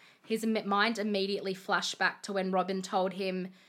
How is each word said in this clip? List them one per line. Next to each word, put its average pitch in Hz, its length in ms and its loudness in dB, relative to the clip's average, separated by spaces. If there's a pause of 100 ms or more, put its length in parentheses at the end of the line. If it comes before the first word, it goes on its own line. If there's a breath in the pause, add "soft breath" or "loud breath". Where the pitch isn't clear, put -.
(240 loud breath)
his 220 180 -2
im-, 226 240 2
mind 202 320 2
immediately 196 560 0
flashed 185 460 -2
back 185 240 0
to 208 80 -8
when 185 180 0
Robin 185 320 2
told 190 300 0
him 185 340 -4 (220 loud breath)